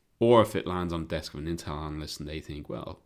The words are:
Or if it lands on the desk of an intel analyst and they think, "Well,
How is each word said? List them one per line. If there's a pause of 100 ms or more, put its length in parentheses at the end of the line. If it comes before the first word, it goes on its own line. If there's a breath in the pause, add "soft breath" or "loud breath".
(180)
Or
if
it
lands
on
the
desk
of
an
intel
analyst
and
they
think,
"Well,